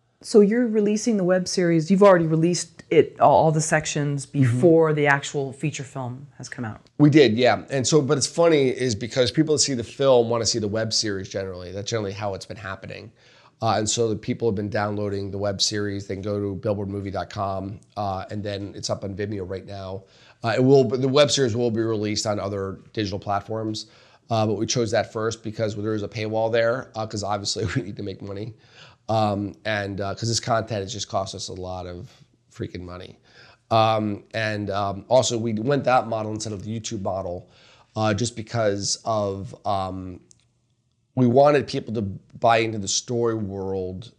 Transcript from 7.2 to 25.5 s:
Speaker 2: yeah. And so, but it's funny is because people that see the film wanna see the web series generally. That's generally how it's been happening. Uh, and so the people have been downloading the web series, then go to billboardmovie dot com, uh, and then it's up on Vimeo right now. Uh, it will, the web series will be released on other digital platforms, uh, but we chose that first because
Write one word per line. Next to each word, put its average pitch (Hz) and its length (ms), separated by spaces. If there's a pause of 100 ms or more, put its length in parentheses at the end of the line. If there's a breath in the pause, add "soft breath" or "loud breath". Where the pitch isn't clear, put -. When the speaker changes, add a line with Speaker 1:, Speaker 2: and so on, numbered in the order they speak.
Speaker 2:
yeah. 110 320
And 135 160
so, 156 160
but 139 160
it's 123 100
funny 160 420
is 120 260
because 120 360
people 151 240
that 127 40
see 143 140
the 117 100
film 123 460
wanna 117 160
see 113 140
the 104 80
web 110 260
series 98 360
generally. 92 420
That's 101 180
generally 104 240
how 104 200
it's 95 120
been 107 120
happening. 98 540 (500 soft breath)
Uh, 113 160
and 107 120
so 117 200
the 107 60
people 117 320
have 101 80
been 104 140
downloading 101 600
the 98 60
web 98 240
series, 101 460
then 98 140
go 101 180
to 101 200
billboardmovie 101 520
dot 90 180
com, 98 500 (160)
uh, 95 340
and 107 140
then 101 320
it's - 140
up 107 140
on 98 120
Vimeo 101 340
right 95 160
now. 98 380 (400 soft breath)
Uh, 113 120
it 127 80
will, 135 200
the 127 240
web 131 240
series 123 240
will 120 160
be 110 100
released 107 460
on 104 120
other 98 400 (140)
digital 101 240
platforms, 110 720 (420 soft breath)
uh, 110 160
but 107 100
we 110 100
chose 113 260
that 104 220
first 113 300
because 110 320